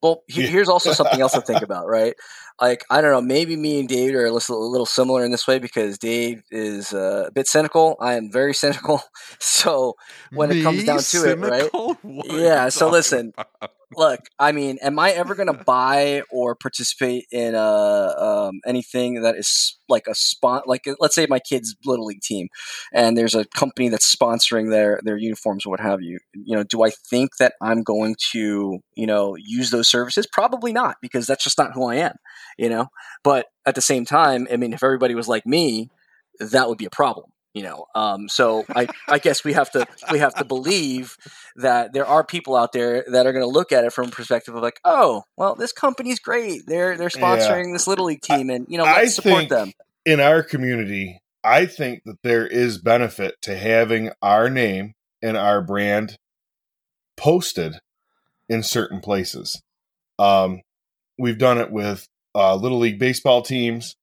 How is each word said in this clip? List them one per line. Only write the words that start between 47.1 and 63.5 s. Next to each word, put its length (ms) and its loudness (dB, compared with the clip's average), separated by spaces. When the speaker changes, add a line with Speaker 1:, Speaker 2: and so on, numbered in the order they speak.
Speaker 2:
Yeah. 100 -10
Speaker 1:
sponsoring 540 2
this 140 -4
Little 180 0
League 160 -4
team, 300 0
and, 180 -6
you 80 -6
know, 80 2
Speaker 2:
I 200 6
Speaker 1:
let's 100 0
support 240 4
Speaker 2:
think 100 -4
Speaker 1:
them." 220 0
Speaker 2:
in 140 4
our 240 6
community, 760 -4
I 220 4
think 400 -8
that 160 -16
there 240 2
is 320 0
benefit 560 0
to 140 -8
having 540 2
our 300 4
name 420 -2
and 120 -2
our 280 2
brand 520 -2
posted 640 -2
in 140 -2
certain 360 -4
places. 600 -6
Um, 420 4
we've 220 -4
done 180 4
it 140 -4
with, 340 -6
uh, 200 4
Little 240 -2
League 200 0
baseball 420 2
teams. 600 -6